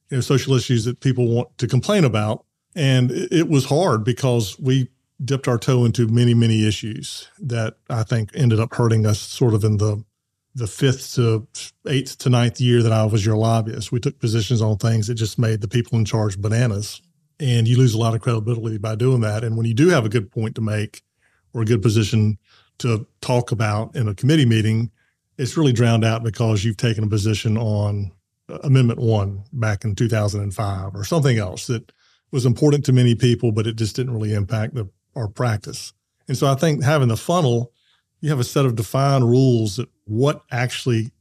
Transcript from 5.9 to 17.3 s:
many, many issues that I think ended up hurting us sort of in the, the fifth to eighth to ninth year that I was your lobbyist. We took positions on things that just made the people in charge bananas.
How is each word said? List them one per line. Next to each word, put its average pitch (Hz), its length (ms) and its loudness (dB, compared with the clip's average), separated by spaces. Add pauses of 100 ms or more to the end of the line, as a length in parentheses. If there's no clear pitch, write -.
many, 120 260 4
many 113 320 4
issues - 640 -6 (100)
that 117 380 -6 (120)
I 113 140 -4
think 110 320 -2
ended 117 260 2
up 117 140 -4
hurting 113 320 2
us 104 140 2
sort 117 340 0
of 104 100 0
in 107 140 2
the, 107 260 -2 (500)
the 120 120 -8
fifth - 480 -2
to 113 320 0 (400)
eighth 131 320 -4
to - 120 -4
ninth 120 300 2
year 120 220 4
that 113 100 2
I 110 120 2
was 104 200 0
your 107 120 0
lobbyist. 113 560 -2
We 127 80 -2
took - 180 -4
positions 113 440 0
on 107 160 0
things 113 280 0
that 120 80 -4
just 110 240 -6
made 110 220 0
the 107 80 -6
people 120 300 -2
in 110 60 2
charge 107 340 -2
bananas. 107 600 -2 (380)